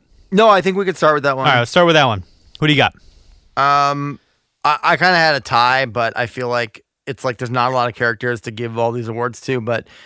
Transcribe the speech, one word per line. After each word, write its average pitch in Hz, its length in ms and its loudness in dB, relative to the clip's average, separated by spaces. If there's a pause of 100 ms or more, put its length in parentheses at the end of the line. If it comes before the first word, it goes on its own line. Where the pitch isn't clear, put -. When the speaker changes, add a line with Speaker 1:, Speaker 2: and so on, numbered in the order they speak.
(300)
Speaker 1:
No, 214 180 4
I 196 120 6
think 185 160 -2
we 196 80 -2
could 180 120 -4
start 151 180 4
with 147 100 0
that 139 120 0
one. 131 100 -2
Speaker 2:
All 147 60 6
right, 123 80 4
let's 120 100 -2
start 175 160 4
with 165 80 4
that 151 100 4
one. 107 180 -2 (380)
Who 156 60 0
do 151 60 4
you 143 40 2
got? 127 180 2 (640)
Speaker 1:
Um, 143 640 0 (440)
I, 147 200 0
I 165 140 2
kinda 180 200 2
had 160 200 2
a 135 40 -6
tie, 127 460 0
but 113 320 -4
I 120 80 -2
feel 123 220 -10
like 120 360 -6 (220)
it's - 180 -10
like 127 140 -6
there's 123 120 -8
not 123 200 0
a 131 40 -2
lot 123 140 0
of 113 60 -8
characters 120 480 -4
to 123 80 -12
give 113 280 -8
all 117 140 0
these 117 160 -8
awards 117 340 -8
to, 131 200 -4
but, 110 240 -4 (200)